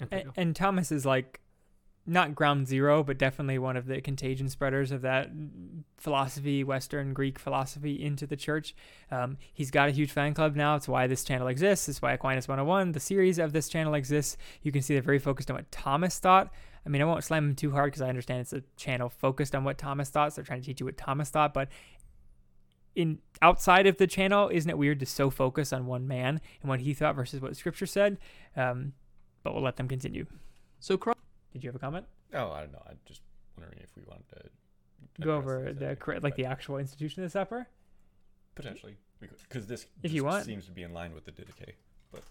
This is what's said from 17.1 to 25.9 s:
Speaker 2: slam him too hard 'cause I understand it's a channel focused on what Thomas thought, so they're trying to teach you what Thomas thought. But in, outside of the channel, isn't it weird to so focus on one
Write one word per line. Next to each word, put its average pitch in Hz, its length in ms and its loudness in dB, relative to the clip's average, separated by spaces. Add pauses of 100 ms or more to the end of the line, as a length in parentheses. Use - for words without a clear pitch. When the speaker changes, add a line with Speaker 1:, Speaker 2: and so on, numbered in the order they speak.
Speaker 2:
slam 156 260 2
him 139 60 2
too 147 140 -2
hard 139 240 2
'cause 143 80 -6
I 127 80 0
understand 127 320 -4
it's - 100 -12
a 135 100 -6 (140)
channel 123 320 -4
focused 135 460 0
on 135 100 0
what 135 140 -2
Thomas 143 320 -4
thought, 151 240 2
so 156 80 -10
they're 139 40 -14
trying 127 140 -8
to 131 60 -12
teach 135 140 -8
you 131 60 -4
what 135 120 -8
Thomas 139 320 -2
thought. 147 240 2
But 135 160 -2 (1200)
in, 160 240 0 (240)
outside 180 440 8
of 190 100 6
the 190 100 6
channel, 196 460 4
isn't 165 180 0
it 160 80 0
weird 143 220 2
to 131 60 -4
so 139 240 2
focus 131 420 0
on 127 140 -4
one 127 200 -4